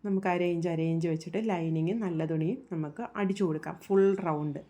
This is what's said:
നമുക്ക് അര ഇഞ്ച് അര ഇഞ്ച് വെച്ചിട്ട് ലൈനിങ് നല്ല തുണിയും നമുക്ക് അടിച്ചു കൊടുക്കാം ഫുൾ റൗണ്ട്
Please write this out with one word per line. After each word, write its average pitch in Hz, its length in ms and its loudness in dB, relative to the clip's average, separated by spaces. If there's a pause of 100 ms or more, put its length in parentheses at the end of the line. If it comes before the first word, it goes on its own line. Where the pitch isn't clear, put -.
നമുക്ക് 196 260 2
അര 175 100 2 (100)
ഇഞ്ച് 170 200 0
അര 160 80 0 (120)
ഇഞ്ച് 165 200 0
വെച്ചിട്ട് 165 260 -4 (120)
ലൈനിങ് 165 420 0 (100)
നല്ല 160 280 -2
തുണിയും 160 280 0 (140)
നമുക്ക് 156 300 -6 (180)
അടിച്ചു 196 260 0
കൊടുക്കാം 156 280 -4 (100)
ഫുൾ 196 200 6 (220)
റൗണ്ട് 151 420 -2